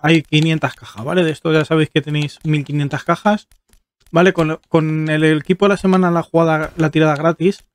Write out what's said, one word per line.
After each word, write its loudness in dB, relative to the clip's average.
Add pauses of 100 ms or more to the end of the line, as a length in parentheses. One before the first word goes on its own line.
hay 2
quinientas -2
cajas, -16
¿vale? 0
De 0
esto -4
ya 2
sabéis 0
que -2
tenéis -6
mil -2
quinientas -4
cajas. -2 (640)
¿Vale? 2
Con, -2
con 0
el, 0
el 2
equipo 0
de 4
la 0
semana, 2
la 0
jugada, 0
la 0
tirada 2
gratis, -2 (100)